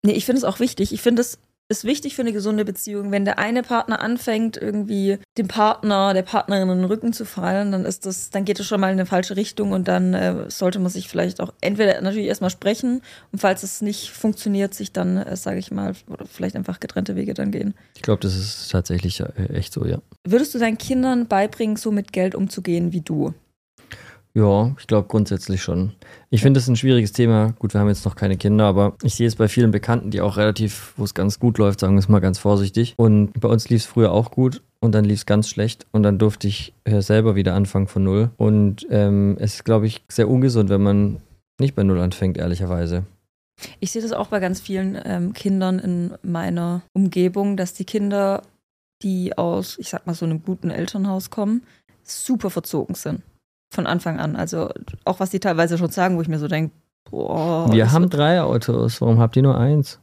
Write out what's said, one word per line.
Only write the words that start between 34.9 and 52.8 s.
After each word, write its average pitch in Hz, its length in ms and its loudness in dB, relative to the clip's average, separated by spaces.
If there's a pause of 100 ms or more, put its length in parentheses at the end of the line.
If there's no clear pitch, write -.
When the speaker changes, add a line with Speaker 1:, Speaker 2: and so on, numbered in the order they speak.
Speaker 2:
dann 107 100 4
lief's 104 220 0
ganz 104 240 2
schlecht - 420 -4
und 107 120 4
dann 101 160 4
durfte 107 280 2
ich, - 260 -4 (100)
äh, 107 180 2
selber 110 340 4
wieder 95 200 2
anfangen 98 320 2
von 98 160 0
null. 104 340 2
Und, 107 540 2
ähm, 101 480 2
es 104 160 -2
ist, - 100 -14
glaub 110 180 4
ich, 110 260 -4
sehr 110 200 2
ungesund, 123 400 4
wenn 98 140 4
man 101 340 2 (420)
nicht 139 160 2
bei 98 80 0
null 95 160 2
anfängt, 90 380 0
ehrlicherweise. 87 680 -2 (760)
Speaker 1:
Ich 185 120 -6
sehe 226 120 -6
das 226 100 -6
auch 202 140 -6
bei 208 120 -2
ganz 185 220 -4
vielen, 190 420 -4
ähm, 180 300 -4
Kindern 185 460 0
in 175 420 -4
meiner 170 600 -4 (100)
Umgebung, 190 640 0
dass 185 160 -4
die 190 100 -10
Kinder, 202 600 -2 (580)
die 185 380 -2
aus, 175 400 -2
ich - 100 -12
sag - 160 -10
mal, 175 80 -4
so 165 120 -6
einem 160 180 -4
guten 180 260 -4
Elternhaus 190 600 -4
kommen, 220 320 -2 (400)
super - 480 -4
verzogen - 420 -6